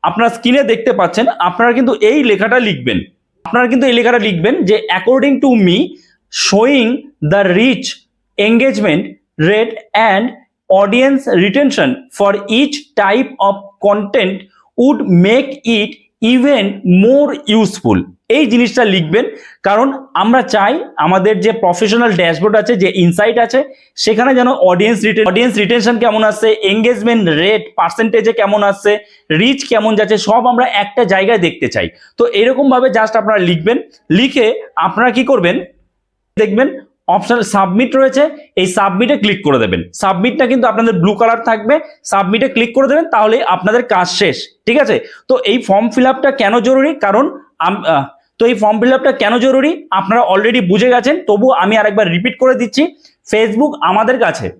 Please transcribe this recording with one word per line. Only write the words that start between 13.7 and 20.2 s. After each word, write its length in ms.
content 500
would 220
make 220
it 100
even 300
more 240
useful। 360
এই 60
জিনিসটা 300
লিখবেন, 320
কারণ 200